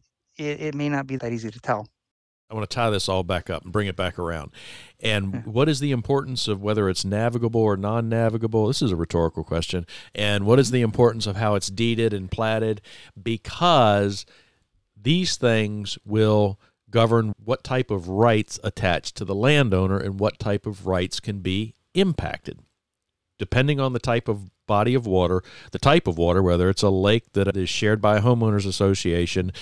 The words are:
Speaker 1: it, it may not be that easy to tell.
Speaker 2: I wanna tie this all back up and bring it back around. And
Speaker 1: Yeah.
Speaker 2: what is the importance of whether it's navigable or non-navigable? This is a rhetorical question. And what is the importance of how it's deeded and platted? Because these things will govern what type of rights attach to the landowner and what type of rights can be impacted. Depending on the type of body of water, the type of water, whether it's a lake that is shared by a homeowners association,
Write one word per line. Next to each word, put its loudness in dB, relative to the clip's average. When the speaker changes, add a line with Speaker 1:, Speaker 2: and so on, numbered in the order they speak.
Speaker 1:
it, -8
it -8
may -4
not -4
be -8
that -6
easy -6
to -18
tell. -4
Speaker 2:
I -16
wanna -6
tie 0
this -2
all 0
back -4
up -6
and -16
bring 0
it -6
back -4
around. -6
And -2
Speaker 1:
Yeah. -8
Speaker 2:
what 2
is 0
the -2
importance -2
of -2
whether 0
it's -2
navigable 0
or 4
non-navigable? 0
This 0
is 2
a 0
rhetorical -2
question. -4
And 0
what 6
is 2
the 2
importance 2
of -4
how 0
it's -2
deeded 0
and -6
platted? -2
Because 2
these 0
things -2
will 2
govern 2
what -4
type -2
of -4
rights 2
attach -2
to -10
the -4
landowner 2
and -6
what -2
type -4
of -10
rights -2
can -8
be -4
impacted. -2
Depending 0
on 0
the -2
type -2
of -6
body 2
of 0
water, 2
the -6
type 4
of -2
water, 4
whether 4
it's 0
a 4
lake 2
that 0
is -2
shared 0
by 4
a 2
homeowners 2
association, 0